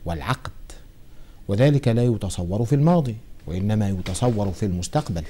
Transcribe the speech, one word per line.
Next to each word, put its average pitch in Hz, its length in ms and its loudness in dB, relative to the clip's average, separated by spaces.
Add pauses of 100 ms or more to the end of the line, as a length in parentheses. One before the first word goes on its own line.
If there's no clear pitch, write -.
والعقد، 160 480 -6 (960)
وذلك 131 400 4
لا 117 160 4
يتصور 101 600 0
في 117 100 2
الماضي، 143 420 4 (300)
وإنما 101 420 0
يتصور 98 600 0
في 104 160 -2
المستقبل. 90 640 -2